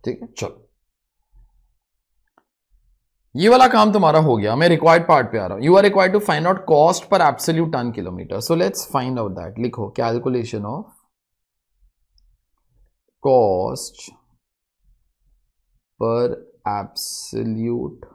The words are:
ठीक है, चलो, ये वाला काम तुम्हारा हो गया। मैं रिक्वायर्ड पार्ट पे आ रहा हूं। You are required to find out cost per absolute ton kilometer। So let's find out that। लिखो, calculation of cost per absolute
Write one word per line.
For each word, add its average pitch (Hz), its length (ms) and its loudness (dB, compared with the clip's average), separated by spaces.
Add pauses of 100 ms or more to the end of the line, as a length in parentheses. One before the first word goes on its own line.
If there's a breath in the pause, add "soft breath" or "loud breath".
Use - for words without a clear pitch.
ठीक 127 160 -10
है, 233 60 -20 (100)
चलो, - 240 -12 (2750)
ये 170 140 2
वाला 254 200 8
काम 214 240 4
तुम्हारा 160 260 4
हो 147 180 4
गया। 104 200 -2
मैं 165 120 4
रिक्वायर्ड 165 400 4
पार्ट 139 240 4
पे 113 60 -4
आ 95 80 -4
रहा 98 120 -8
हूं। 120 60 -8
You 170 120 6
are 196 100 8
required 190 280 2
to 208 120 4
find 156 240 -2
out 190 100 -2 (100)
cost 160 400 4
per 202 140 4
absolute 160 500 0
ton 120 220 -4
kilometer। 90 500 -10
So 165 160 0
let's 190 220 -4 (100)
find 127 280 -4
out 98 160 -8
that। 87 200 -14
लिखो, 113 400 -6
calculation 117 720 -4
of 170 140 -12 (2500)
cost 120 760 0 (2000)
per 117 240 -2 (520)
absolute 113 1400 -10